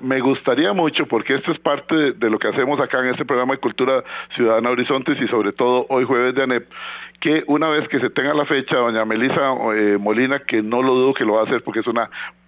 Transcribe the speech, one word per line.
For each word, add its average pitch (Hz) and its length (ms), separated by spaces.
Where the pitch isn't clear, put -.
Me 131 180
gustaría 139 540
mucho, 160 320
porque 120 300
esto 147 160
es - 60
parte 143 360
de, 147 180
de 113 160
lo 107 100
que 117 100
hacemos 135 320
acá 127 200
en 127 60
este 123 180
programa 127 300
de 127 60
Cultura 127 420
Ciudadana 113 400
Horizontes 135 460
y 120 80
sobre 104 240
todo 123 360
hoy 131 160
jueves 123 300
de 135 80
anep, 127 220
que 156 260
una 151 220
vez 151 200
que 135 120
se 123 100
tenga 143 240
la 147 100
fecha, 139 320
doña 117 280
Melissa, 123 480
eh, 104 280
Molina, 123 400
que 113 220
no 117 200
lo 131 120
dudo 127 200
que 131 100
lo 104 100
va 110 80
a - 20
hacer 120 180
porque 110 180
es - 60
una 117 240